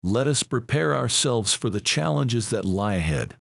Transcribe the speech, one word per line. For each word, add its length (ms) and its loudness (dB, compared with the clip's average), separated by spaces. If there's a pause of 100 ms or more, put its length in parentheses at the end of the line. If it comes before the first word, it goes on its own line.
Let 240 2
us 160 2
prepare 520 0
ourselves 600 0
for 160 -2
the 100 -2
challenges 680 0
that 160 -2
lie 300 0
ahead 500 -2